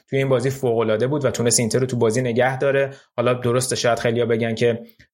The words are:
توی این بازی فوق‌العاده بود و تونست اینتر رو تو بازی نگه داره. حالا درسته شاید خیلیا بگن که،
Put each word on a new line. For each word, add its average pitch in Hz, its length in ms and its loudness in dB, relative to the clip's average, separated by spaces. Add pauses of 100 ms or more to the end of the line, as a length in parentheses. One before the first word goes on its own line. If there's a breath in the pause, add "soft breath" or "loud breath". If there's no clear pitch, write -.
(100)
توی 135 80 -2
این 135 100 0
بازی 131 220 0
فوق‌العاده 113 560 0
بود 143 180 -2
و 120 60 0
تونست 117 300 0
اینتر 117 180 0
رو 127 80 0
تو 127 100 -4
بازی 117 260 2
نگه 123 360 0
داره. 139 320 0 (260 loud breath)
حالا 120 180 0
درسته 120 420 -2
شاید 117 220 2
خیلیا 120 280 0
بگن 113 280 0
که، 117 260 0 (340 loud breath)